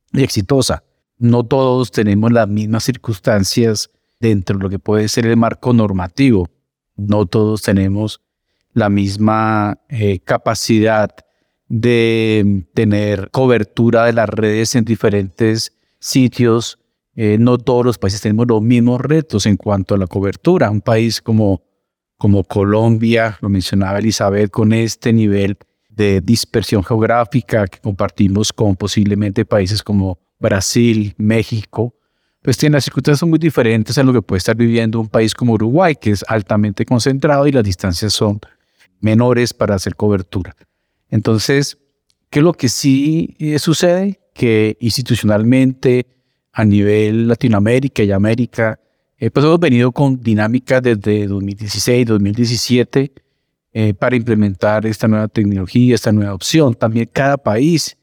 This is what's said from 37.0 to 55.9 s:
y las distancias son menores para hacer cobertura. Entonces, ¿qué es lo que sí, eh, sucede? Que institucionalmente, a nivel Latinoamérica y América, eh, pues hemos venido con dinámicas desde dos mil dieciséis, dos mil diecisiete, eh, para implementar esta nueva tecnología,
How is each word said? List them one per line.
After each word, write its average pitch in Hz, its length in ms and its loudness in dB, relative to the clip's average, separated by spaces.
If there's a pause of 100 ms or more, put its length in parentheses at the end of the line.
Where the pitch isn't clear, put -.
y 151 60 2
las 123 120 2
distancias 98 480 -4
son 104 280 -2 (600)
menores 117 540 2
para 104 220 -2
hacer 92 180 -6
cobertura. 101 600 -4 (560)
Entonces, 127 680 -2 (500)
¿qué 147 120 0
es 151 40 4
lo 175 100 2
que 127 140 -2
sí, 147 720 0
eh, 151 220 -4
sucede? 180 600 0 (140)
Que 110 460 0
institucionalmente, 123 1300 0 (480)
a 113 80 0
nivel 107 640 2
Latinoamérica 117 720 0
y 101 100 2
América, 110 680 -2 (400)
eh, 113 120 -4
pues 143 140 0
hemos 165 140 4
venido 127 340 2
con 135 280 0
dinámicas 117 640 0
desde 104 440 0
dos 98 160 -4
mil 101 140 -8
dieciséis, 113 500 -2
dos 110 140 2
mil 101 140 0
diecisiete, 120 800 -2 (600)
eh, 107 200 0
para 123 220 -2
implementar 107 720 0
esta 110 220 -2
nueva 107 180 0
tecnología, 107 720 0